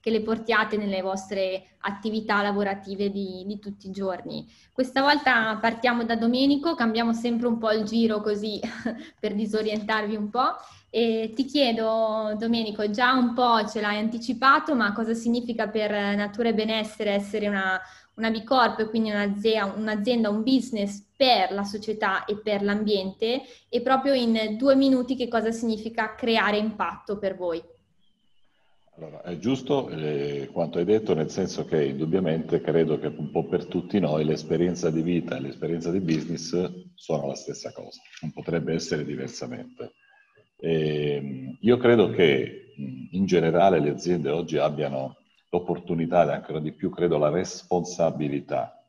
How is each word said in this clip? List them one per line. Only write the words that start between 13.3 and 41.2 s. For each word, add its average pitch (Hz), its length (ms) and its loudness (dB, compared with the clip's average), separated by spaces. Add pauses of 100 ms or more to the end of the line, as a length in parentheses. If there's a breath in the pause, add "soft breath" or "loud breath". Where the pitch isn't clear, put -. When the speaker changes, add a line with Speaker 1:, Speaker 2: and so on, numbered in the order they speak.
Speaker 1:
po' 233 340 4
ce 214 140 -4
l'hai 208 160 0
anticipato, 254 760 2
ma 208 180 2
cosa 226 200 0
significa 233 540 -2
per 208 240 0
Natura 208 580 0
e 220 40 2
Benessere 214 580 -2
essere 202 380 0
una, 190 280 0 (380 loud breath)
una 226 160 0
B 220 120 -4
Corp, 226 460 2
quindi 220 200 0
un'azia-, 208 680 0
un'azienda, 214 540 0
un 214 140 0
business 220 640 0 (120)
per 240 340 4
la 202 120 -2
società 208 600 -2
e 208 140 -4
per 202 260 -2
l'ambiente, 208 800 0 (260 loud breath)
e 240 140 -2
proprio 262 320 2
in 226 440 2
due 269 180 6
minuti 262 420 4
che 247 100 -2
cosa 226 240 0
significa 226 640 -4
creare 214 420 2
impatto 208 600 -4
per 190 180 -2
voi? 175 260 -4 (1400)
Speaker 2:
Allora, - 260 -16
è 87 160 -8
giusto, 131 500 0
eh, 71 600 -4
quanto 85 260 -2
hai 87 80 2
detto, 107 300 2
nel 78 160 -2
senso 87 340 -4
che 78 180 2
indubbiamente 80 800 0
credo 78 380 2
che 76 80 -4
un 76 240 -8
po' 82 160 0
per 87 180 -2
tutti - 340 -2
noi 78 240 0
l'esperienza 82 680 0
di 80 100 0
vita 85 340 -2
e - 40 -6
l'esperienza 80 500 -6
di 92 100 0
business 85 720 -2 (220)
sono 73 320 -4
la 69 80 -4
stessa - 380 -12
cosa, - 280 -16 (220)
non 78 100 -8
potrebbe 80 440 -2
essere 78 280 -2
diversamente. 113 880 -10 (640 soft breath)
Ehm, 73 1040 -2